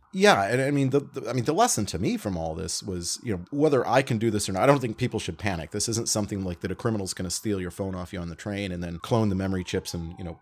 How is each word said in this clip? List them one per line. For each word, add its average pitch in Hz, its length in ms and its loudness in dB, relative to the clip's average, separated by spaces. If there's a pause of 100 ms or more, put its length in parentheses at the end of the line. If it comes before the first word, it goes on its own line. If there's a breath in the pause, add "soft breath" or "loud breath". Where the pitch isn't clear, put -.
(120)
Yeah, 190 300 6
and 113 180 2
I 135 120 2
mean, 139 180 2
the, 143 80 6
the, 135 320 -6
I - 20 -2
mean, 123 120 0
the 151 100 2
lesson 190 320 2
to - 120 -4
me 160 180 0
from 98 200 -4
all 80 200 -4
this 85 260 -4
was, 90 400 -4
you 120 100 -2
know, 87 200 -4
whether 143 340 4
I 123 160 4
can 127 160 0
do 113 100 2
this 104 200 0
or 98 40 -2
not, 92 120 2
I - 20 8
don't 143 140 8
think 120 160 -4
people 110 240 -2
should 85 180 -6
panic. 87 320 -4
This 104 180 -2
isn't 113 200 -2
something 101 360 -2
like 90 180 -6
that 92 100 -2
a - 20 -4
criminal's 104 400 -2
gonna 90 160 -6
steal 101 300 -2
your 90 100 -4
phone 95 240 -6
off 90 180 -8
you 95 60 -6
on 87 100 -6
the 82 60 -8
train 101 380 -4
and 87 100 -4
then 85 160 -6
clone 110 300 2
the 95 80 0
memory 95 260 0
chips - 320 -4
and, 87 240 -8
you 98 60 -10
know, 82 180 -10